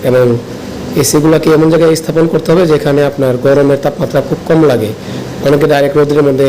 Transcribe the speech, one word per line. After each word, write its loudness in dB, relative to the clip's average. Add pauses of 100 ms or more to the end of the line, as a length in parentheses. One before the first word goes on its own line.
এবং 4 (720)
এসিগুলোকে 2
এমন 2
জায়গায় 2
স্থাপন 0
করতে -2
হবে 2
যেখানে 0 (100)
আপনার -2 (100)
গরমের 2
তাপমাত্রা -2
খুব -4 (100)
কম 2 (100)
লাগে। -2 (560)
অনেকে 0
ডাইরেক্ট 0
রোদের 2
মধ্যে 2